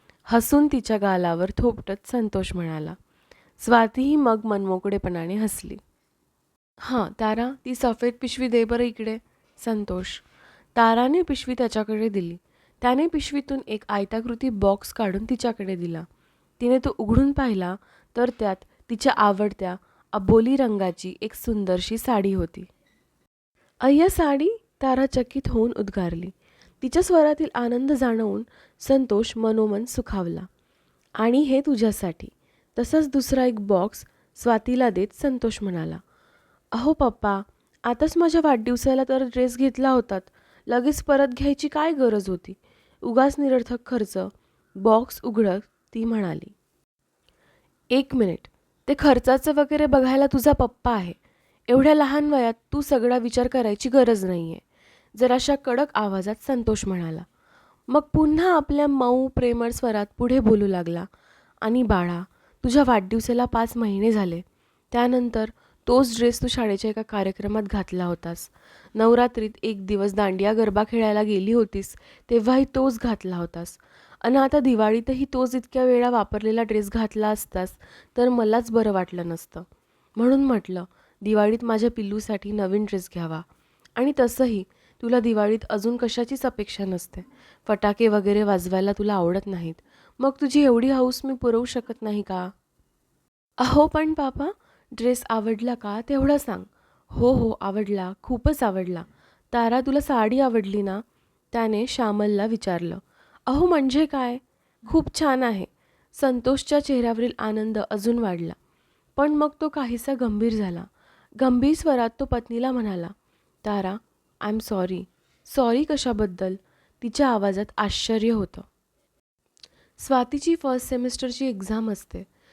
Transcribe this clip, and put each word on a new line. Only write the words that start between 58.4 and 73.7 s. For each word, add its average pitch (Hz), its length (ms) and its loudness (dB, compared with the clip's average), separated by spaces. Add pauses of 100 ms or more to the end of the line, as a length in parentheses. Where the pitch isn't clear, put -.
आपल्या 294 300 0
मऊ 262 420 2
प्रेमळ 240 420 0
स्वरात 220 360 -2 (120)
पुढे 247 200 2
बोलू 214 280 4
लागला, 175 380 -4 (560)
"आणि 233 220 0
बाळा, 180 400 0 (420)
तुझ्या 247 220 4
वाढदिवसाला 226 580 0
पाच 233 320 -2
महिने 214 360 0
झाले, 185 300 -2 (500)
त्यानंतर 240 580 0 (360)
तोच 247 300 4
ड्रेस 233 260 2
तू 247 40 -2
शाळेच्या 220 420 -2
एका 220 140 -6
कार्यक्रमात 208 600 -4
घातला 190 420 -4
होतास. 170 460 -8 (440)
नवरात्रीत 233 560 4 (120)
एक 196 240 -6
दिवस 202 280 -2
दांडिया 196 380 0
गरबा 214 380 2
खेळायला 214 320 2
गेली 208 300 0
होतीस, 202 420 0 (360)
तेव्हाही 240 340 4 (100)
तोच 262 280 0
घातला 196 340 -4
होतास. 170 420 -10 (420)